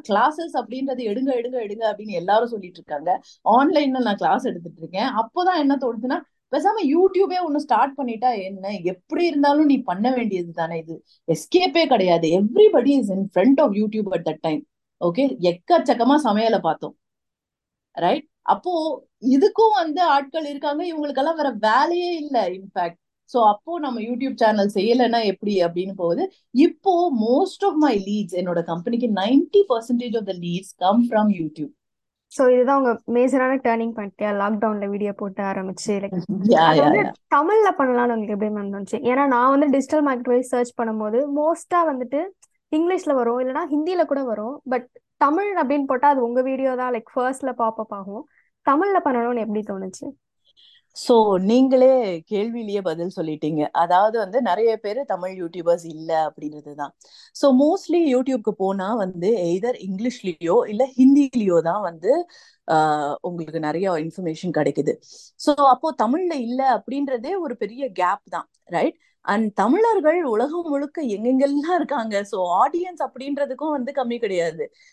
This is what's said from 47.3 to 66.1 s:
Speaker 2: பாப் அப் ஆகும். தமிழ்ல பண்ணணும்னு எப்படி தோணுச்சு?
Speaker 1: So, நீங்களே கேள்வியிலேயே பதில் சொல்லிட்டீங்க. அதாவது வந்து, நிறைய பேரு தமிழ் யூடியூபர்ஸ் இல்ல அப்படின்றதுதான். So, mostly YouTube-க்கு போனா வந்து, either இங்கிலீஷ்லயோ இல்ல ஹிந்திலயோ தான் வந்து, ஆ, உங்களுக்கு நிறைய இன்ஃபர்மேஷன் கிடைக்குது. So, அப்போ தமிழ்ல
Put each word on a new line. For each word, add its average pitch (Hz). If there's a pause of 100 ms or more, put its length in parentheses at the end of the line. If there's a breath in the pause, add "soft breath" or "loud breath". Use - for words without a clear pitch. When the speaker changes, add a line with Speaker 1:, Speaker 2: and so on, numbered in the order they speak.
Speaker 2:
பாப் 226
அப் 214
ஆகும். 202 (400)
தமிழ்ல 359
பண்ணணும்னு 240
எப்படி 214
தோணுச்சு? 190 (840 soft breath)
Speaker 1:
So, 214
நீங்களே 247
கேள்வியிலேயே 214
பதில் 170
சொல்லிட்டீங்க. 156
அதாவது 180
வந்து, 214
நிறைய 220
பேரு 220
தமிழ் 185
யூடியூபர்ஸ் 170
இல்ல 160
அப்படின்றதுதான். 147 (420 soft breath)
So, 277
mostly 302
YouTube-க்கு 262
போனா 196
வந்து, 185
either 233
இங்கிலீஷ்லயோ 190
இல்ல 233
ஹிந்திலயோ 254
தான் 170
வந்து, 196 (420 soft breath)
ஆ, 151
உங்களுக்கு 165
நிறைய 160
இன்ஃபர்மேஷன் 165
கிடைக்குது. 147 (400 loud breath)
So, -
அப்போ 285
தமிழ்ல 330